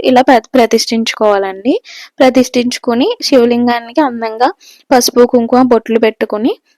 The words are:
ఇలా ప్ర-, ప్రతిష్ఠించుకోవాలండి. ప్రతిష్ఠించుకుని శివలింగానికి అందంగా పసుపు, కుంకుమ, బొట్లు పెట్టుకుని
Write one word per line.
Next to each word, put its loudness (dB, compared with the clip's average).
ఇలా 4
ప్ర-, 2
ప్రతిష్ఠించుకోవాలండి. -2
ప్రతిష్ఠించుకుని 0
శివలింగానికి 0
అందంగా -2
పసుపు, 2
కుంకుమ, 0
బొట్లు 0
పెట్టుకుని -2